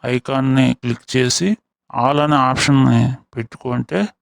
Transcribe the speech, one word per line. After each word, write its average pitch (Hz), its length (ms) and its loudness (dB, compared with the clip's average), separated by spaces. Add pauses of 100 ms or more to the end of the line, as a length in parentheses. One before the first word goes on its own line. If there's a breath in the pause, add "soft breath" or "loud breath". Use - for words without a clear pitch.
ఐకాన్ని 131 680 0
క్లిక్ - 420 -6
చేసి 147 400 0 (380)
all 131 260 0
అనే 151 160 2
ఆప్షన్ని 131 800 2 (220)
పెట్టుకుంటే 123 720 -6 (140)